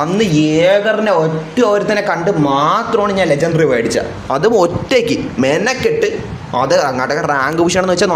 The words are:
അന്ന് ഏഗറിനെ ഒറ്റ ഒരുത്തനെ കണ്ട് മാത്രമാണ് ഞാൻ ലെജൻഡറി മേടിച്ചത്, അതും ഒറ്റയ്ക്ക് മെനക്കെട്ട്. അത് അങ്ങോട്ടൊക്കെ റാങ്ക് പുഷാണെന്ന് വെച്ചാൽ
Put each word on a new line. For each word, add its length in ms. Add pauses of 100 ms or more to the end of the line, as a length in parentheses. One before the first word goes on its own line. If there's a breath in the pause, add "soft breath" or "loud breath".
അന്ന് 240 (460)
ഏഗറിനെ 420 (100)
ഒറ്റ 340 (120)
ഒരുത്തനെ 400
കണ്ട് 220 (180)
മാത്രമാണ് 720
ഞാൻ 140
ലെജൻഡറി 380
മേടിച്ചത്, 400 (240)
അതും 280
ഒറ്റയ്ക്ക് 540 (280)
മെനക്കെട്ട്. 640 (520)
അത് 140 (140)
അങ്ങോട്ടൊക്കെ 340 (100)
റാങ്ക് 300
പുഷാണെന്ന് 320
വെച്ചാൽ 200